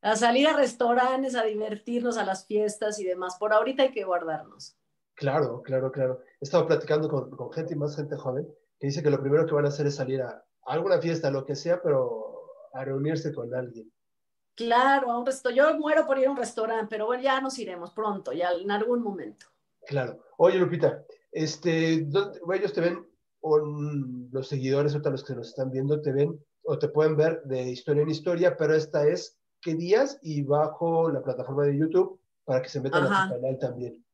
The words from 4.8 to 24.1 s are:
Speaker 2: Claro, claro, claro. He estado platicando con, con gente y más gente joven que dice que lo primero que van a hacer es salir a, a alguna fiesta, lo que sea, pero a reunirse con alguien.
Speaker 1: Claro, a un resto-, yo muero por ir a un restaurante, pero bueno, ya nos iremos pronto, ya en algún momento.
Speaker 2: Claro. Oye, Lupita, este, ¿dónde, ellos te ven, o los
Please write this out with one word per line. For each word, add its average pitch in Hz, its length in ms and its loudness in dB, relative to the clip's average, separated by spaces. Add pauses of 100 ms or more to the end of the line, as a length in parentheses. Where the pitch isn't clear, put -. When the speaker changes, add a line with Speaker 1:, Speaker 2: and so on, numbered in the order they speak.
Speaker 2:
Claro, 135 480 -2
claro, 131 280 -2
claro. 131 300 -2 (180)
He 147 60 -10
estado 160 220 2
platicando 151 420 0
con, 135 220 -4
con - 200 -12
gente 160 220 -6
y 151 40 -4
más 143 180 -4
gente 147 200 -6
joven 131 320 -4 (320)
que 143 80 -4
dice 143 140 -4
que 147 80 2
lo 139 100 4
primero 147 280 4
que 156 80 0
van 147 100 4
a 143 40 2
hacer 143 180 -2
es 143 80 -2
salir 131 260 -4
a, 123 80 -4
a - 140 -16 (300)
alguna 175 280 2
fiesta, 156 300 -2
lo 135 140 -4
que 143 100 -4
sea, 170 260 -2
pero 120 600 -2 (300)
a 131 120 -8
reunirse 143 480 -2
con 120 220 -8
alguien. 117 360 -10 (640)
Speaker 1:
Claro, 247 560 2
a 240 60 -2
un 247 80 -4
resto-, 262 240 -2
yo 285 300 6
muero 302 260 2
por 269 140 0
ir 262 80 4
a 285 40 2
un 269 60 -4
restaurante, 220 520 -4
pero 214 180 -4
bueno, 247 160 -2
ya 269 180 2
nos 262 160 -6
iremos 180 340 -10
pronto, 202 420 -6
ya 175 180 0
en 180 200 -2
algún 233 300 0
momento. 180 460 -8 (400)
Speaker 2:
Claro. 135 320 -4 (180)
Oye, 185 220 6
Lupita, 160 440 0 (280)
este, 160 720 0
¿dónde, 196 340 0 (160)
ellos 202 180 0
te 175 80 2
ven, 170 260 0 (340)
o 156 160 6
los 139 880 -2